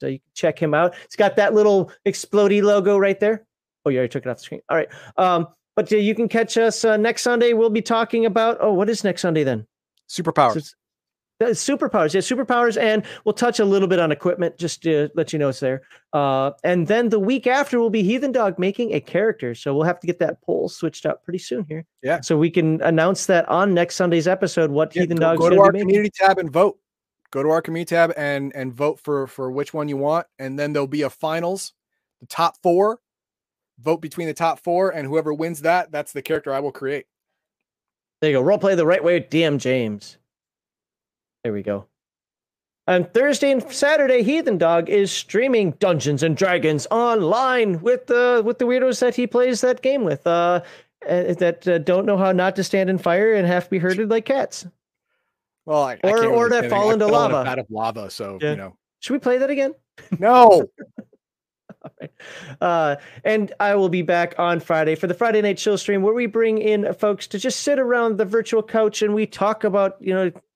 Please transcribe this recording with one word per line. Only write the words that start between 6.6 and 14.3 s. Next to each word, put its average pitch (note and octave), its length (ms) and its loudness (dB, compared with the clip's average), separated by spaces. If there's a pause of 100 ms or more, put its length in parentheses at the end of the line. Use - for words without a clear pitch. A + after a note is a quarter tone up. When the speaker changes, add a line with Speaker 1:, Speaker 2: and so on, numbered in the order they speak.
Speaker 1:
uh, G#3+ 100 4
next A#3 260 0
Sunday. A#3+ 300 2
We'll A3+ 180 2
be G#3+ 120 0
talking A3+ 420 0
about, A3+ 360 0
oh, G#3+ 120 2
what G3 160 0
is A3 160 -4
next F3+ 160 -2
Sunday D#3+ 240 0
then? A#2 220 -2 (420)
Speaker 2:
Superpowers. D#3 440 2
Speaker 1:
So D#3+ 60 -6
it's, - 160 -12 (680)
uh, A#3 40 2 (300)
superpowers. F3+ 380 0
Yeah, F#3+ 80 2
superpowers. A#3+ 580 0
And G#3+ 240 0 (200)
we'll G#3 100 0
touch A#3+ 260 -2
a G#3 60 2
little G3 220 2
bit F3+ 100 2
on E3 120 2
equipment E3+ 460 -2